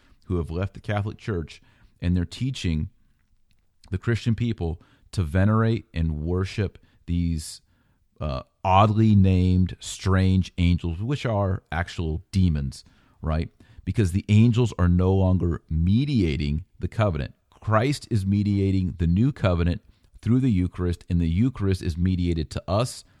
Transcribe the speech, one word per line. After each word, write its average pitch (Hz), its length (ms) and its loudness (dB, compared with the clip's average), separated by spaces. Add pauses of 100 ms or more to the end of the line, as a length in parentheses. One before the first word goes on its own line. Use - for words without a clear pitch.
(260)
who 90 120 -2
have 80 120 -4
left 90 240 -4
the - 60 -18
Catholic 104 380 -6
Church, 85 440 -8 (400)
and 87 140 2
they're 87 100 0
teaching 90 640 -4 (1000)
the 95 60 -2
Christian 117 380 -2
people 92 460 -4 (300)
to 98 120 -2
venerate 107 680 2
and 80 280 -2
worship 92 560 -4 (280)
these, 85 560 -4 (600)
uh, 67 220 -6 (200)
oddly 104 520 4
named 92 640 4
strange 95 800 0
angels, 87 440 0
which 139 240 -4
are 101 460 -2
actual 80 600 -6
demons, 73 520 0 (380)
right? 78 280 -4 (360)
Because 95 260 0
the 98 180 -2
angels 113 480 4
are 90 120 4
no 90 240 4
longer 90 560 0
mediating 85 960 0 (140)
the - 80 -6
covenant. 80 460 -2 (160)
Christ 117 600 -2
is 101 140 -2
mediating 98 720 0
the 87 100 0
new 104 240 2
covenant 87 500 -2 (400)
through 120 200 0
the 131 100 2
Eucharist, 90 580 -2
and 87 100 0
the 85 100 0
Eucharist 98 520 0
is 80 160 -4
mediated 87 540 -2
to - 160 -10
us 110 360 -4 (180)